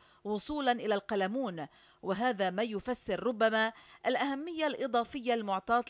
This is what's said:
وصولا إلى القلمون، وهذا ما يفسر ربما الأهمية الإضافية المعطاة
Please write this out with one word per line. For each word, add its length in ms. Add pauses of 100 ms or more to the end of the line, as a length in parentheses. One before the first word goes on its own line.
(240)
وصولا 480
إلى 240
القلمون، 720 (340)
وهذا 480
ما 140
يفسر 600
ربما 500 (320)
الأهمية 640
الإضافية 680
المعطاة 560